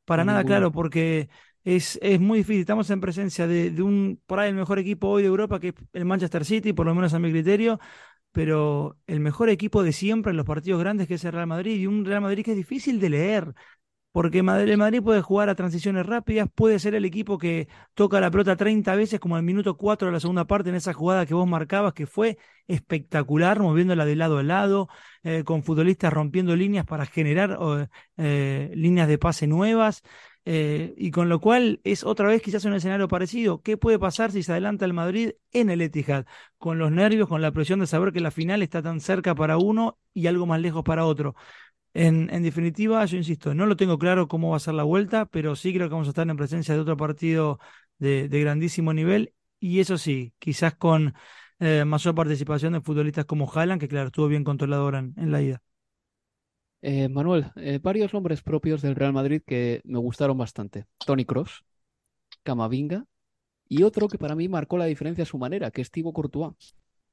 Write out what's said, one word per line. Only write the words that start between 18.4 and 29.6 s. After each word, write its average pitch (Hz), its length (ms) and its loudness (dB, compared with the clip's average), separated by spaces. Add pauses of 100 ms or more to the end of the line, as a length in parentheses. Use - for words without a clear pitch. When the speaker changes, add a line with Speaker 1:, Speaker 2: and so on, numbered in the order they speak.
Speaker 1:
treinta 202 400 2
veces, 208 240 0
como 170 160 -2
al 165 80 0
minuto 190 340 0
cuatro 208 300 0
de 180 60 0
la 170 60 -2
segunda 175 260 -2
parte, 196 240 0
en 180 60 -2
esa 180 180 -4
jugada 170 340 0
que 151 80 -2
vos 180 120 2
marcabas, 180 460 0
que 147 140 -6
fue 220 320 -2 (280)
espectacular, 156 920 0
moviéndola 175 460 2
de 147 100 2
lado 160 240 0
a 139 40 0
lado, 196 460 0 (320)
eh, 160 220 -4
con 160 180 -2
futbolistas 165 500 2
rompiendo 156 440 0
líneas 190 300 0
para 147 200 -6
generar, 165 540 0
o, 147 280 -2 (300)
eh, 143 560 -2
líneas 170 340 4
de 151 120 4
pase 165 260 0
nuevas, 214 560 2 (420)